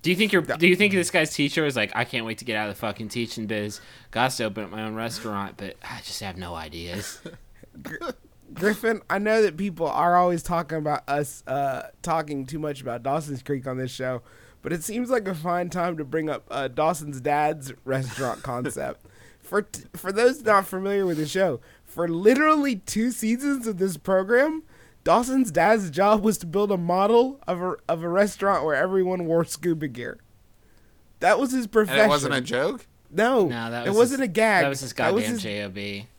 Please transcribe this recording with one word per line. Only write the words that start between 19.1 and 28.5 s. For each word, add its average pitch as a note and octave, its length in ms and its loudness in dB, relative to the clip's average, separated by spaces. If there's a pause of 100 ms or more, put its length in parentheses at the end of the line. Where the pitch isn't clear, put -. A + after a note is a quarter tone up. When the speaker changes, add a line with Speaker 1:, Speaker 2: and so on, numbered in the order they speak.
Speaker 2:
For G3+ 220 -2
t-, - 220 -14 (100)
for F#3+ 180 -6
those B3 300 4
not G3+ 240 4
familiar G3 400 -2
with E3 120 0
the D#3 80 -2
show, F3 340 0 (240)
for E3+ 240 -4
literally C4+ 680 4
two A3 360 -2
seasons B3 560 -2
of G3 100 -4
this F#3 180 0
program, A#3+ 680 2 (400)
Dawson's A#3+ 480 4
dad's G3 360 4
job G3 360 4
was A3 140 4
to F3 80 -10
build G3+ 260 0
a F#3+ 40 2
model G#3 680 4
of F3+ 160 -2
a, F3+ 140 -2 (120)
of E3 140 0
a E3+ 60 -4
restaurant G3 560 2